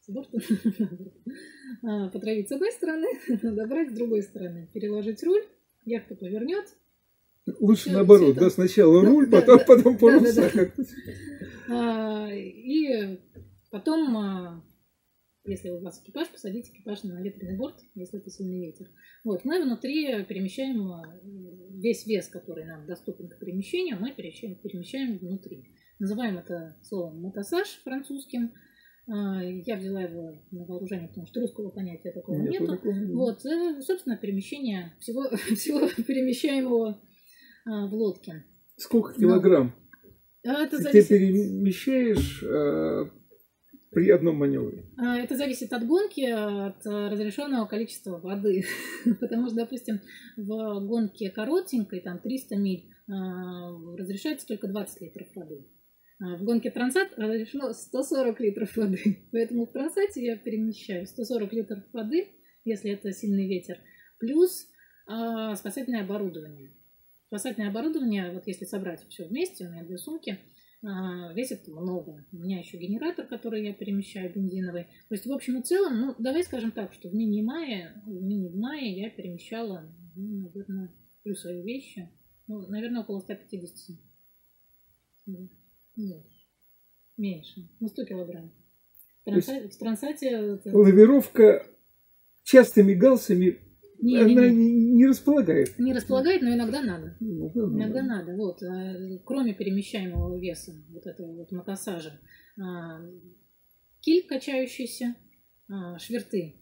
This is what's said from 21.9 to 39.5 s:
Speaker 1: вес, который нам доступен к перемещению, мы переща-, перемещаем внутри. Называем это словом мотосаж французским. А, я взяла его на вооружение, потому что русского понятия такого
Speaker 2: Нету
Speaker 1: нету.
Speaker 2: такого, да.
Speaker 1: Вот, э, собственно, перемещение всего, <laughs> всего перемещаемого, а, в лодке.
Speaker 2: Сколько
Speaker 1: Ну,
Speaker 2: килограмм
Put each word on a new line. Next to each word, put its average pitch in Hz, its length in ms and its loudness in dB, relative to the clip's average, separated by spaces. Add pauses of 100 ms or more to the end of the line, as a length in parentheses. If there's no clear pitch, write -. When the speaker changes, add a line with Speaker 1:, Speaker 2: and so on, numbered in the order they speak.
Speaker 1:
вес, 208 200 -2
который 165 380 -14
нам 160 220 -18
доступен 175 420 -12
к - 100 -20
перемещению, 214 600 -6
мы 247 120 -6
переща-, 185 500 -14
перемещаем 214 560 -8
внутри. 175 480 -12 (340)
Называем 208 380 -4
это 165 460 -12
словом 170 380 -10
мотосаж 202 460 -6 (160)
французским. 262 680 -8 (540)
А, 196 380 -6
я 185 320 -8
взяла 190 280 -8
его 165 280 -12 (200)
на 175 120 -14
вооружение, 180 460 -10
потому 170 180 -16
что 233 140 -6
русского 208 300 -8
понятия 175 420 -10
такого 180 240 -8
Speaker 2:
Нету 349 260 -2
Speaker 1:
нету. - 40 -2 (100)
Speaker 2:
такого, 202 180 -4
да. 196 180 -6
Speaker 1:
Вот, 240 320 -2
э, 320 360 -4
собственно, 277 340 -6
перемещение 196 840 -8
всего, 240 280 -6
<laughs> 220 280 -2
всего 294 320 0 (180)
перемещаемого, 254 920 -2 (640)
а, 208 220 -6
в 196 60 -8
лодке. 190 520 -6 (320)
Speaker 2:
Сколько - 400 0
Speaker 1:
Ну, - 20 -12
Speaker 2:
килограмм 175 560 6 (720)